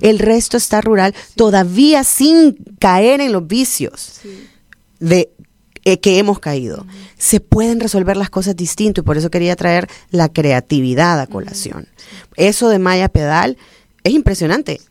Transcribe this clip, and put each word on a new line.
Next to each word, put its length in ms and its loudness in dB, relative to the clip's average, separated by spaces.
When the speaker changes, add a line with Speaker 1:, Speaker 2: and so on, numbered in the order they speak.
Speaker 1:
El 180 4
resto 380 0
está 240 -2
rural, 320 0
todavía 680 2
sin 540 2
caer 420 2
en 120 -2
los 140 -4
vicios 720 -6
Speaker 2:
Sí. 260 -20
Speaker 1:
de, 320 0
eh, 140 0
que 180 2
hemos 220 0
caído. 420 -8
Speaker 2:
Ujú. 60 -20
Speaker 1:
Se 220 0
pueden 400 2
resolver 380 -2
las 120 -4
cosas 280 -4
distinto, 440 -2
y 20 -4
por 140 0
eso 120 -2
quería 260 -2
traer 320 -2
la 180 2
creatividad 920 0
a 40 -4
Speaker 2:
Ujú. 100 -14
Speaker 1:
colación. 640 -12
Speaker 2:
Sí. 100 -20
Speaker 1:
Eso 340 2
de 100 2
Maya 300 0
Pedal 480 -2
es 100 0
impresionante, 760 -2